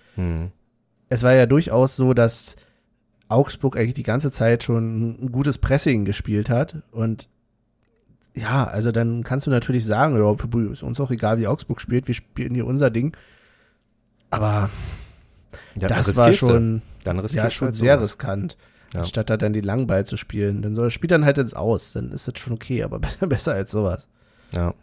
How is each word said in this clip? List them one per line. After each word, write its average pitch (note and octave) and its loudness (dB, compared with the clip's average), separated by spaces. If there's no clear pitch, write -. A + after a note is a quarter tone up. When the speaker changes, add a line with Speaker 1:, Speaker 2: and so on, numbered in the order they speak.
Speaker 1:
Hm. F2 -2
Speaker 2:
Es A#2+ -2
war B2 6
ja B2+ 8
durchaus C3+ 4
so, B2+ 4
dass - 2
Augsburg C3 0
eigentlich A#2 0
die B2+ -8
ganze C3 0
Zeit A#2 2
schon A2+ -2
ein B2+ -4
gutes C3+ 0
Pressing B2+ 2
gespielt G#2 -2
hat. C3+ -2
Und A2+ -4
ja, A#2 -2
also A2+ -2
dann A#2 -2
kannst C3+ -4
du D3 2
natürlich B2 0
sagen, A#2+ 2
ja, G#2 4
ist C3+ -12
uns B2 -6
auch C3+ -2
egal, A2+ 0
wie A2 -2
Augsburg A#2+ -4
spielt, B2+ -2
wir A#2+ -2
spielen - -8
hier A#2 -2
unser C3 2
Ding. A#2+ -2
Aber G#2 0
Speaker 1:
Ja, F#2+ -2
Speaker 2:
das A#2+ 2
Speaker 1:
dann G2+ 2
Speaker 2:
war A#2+ 8
Speaker 1:
riskierst A2 4
du. B2+ 6
Speaker 2:
schon, A2+ 2
Speaker 1:
Dann F2+ -2
riskierst A2 -6
Speaker 2:
ja, G#2+ 0
Speaker 1:
du A#2 0
Speaker 2:
schon - -4
Speaker 1:
halt A#2 -4
Speaker 2:
sehr B2 4
Speaker 1:
sowas. A2 0
Speaker 2:
riskant, G2 -8
Speaker 1:
Ja. F2+ -4
Speaker 2:
anstatt G#2+ -4
da A2 2
dann G#2+ 0
den G#2+ -2
Langball G2+ 0
zu - -8
spielen. G2+ -2
Dann G#2+ -4
soll A#2 2
das A2+ -2
Spiel - -6
dann D#3+ 4
halt C#3+ 4
ins B2+ 0
Aus, - -2
dann A#2+ -8
ist - -10
das B2 -8
schon A#2+ -6
okay, A#2 -4
aber - -6
<laughs> - -6
besser E3 -2
als G2 -4
sowas. G2 -2
Speaker 1:
Ja. F2 0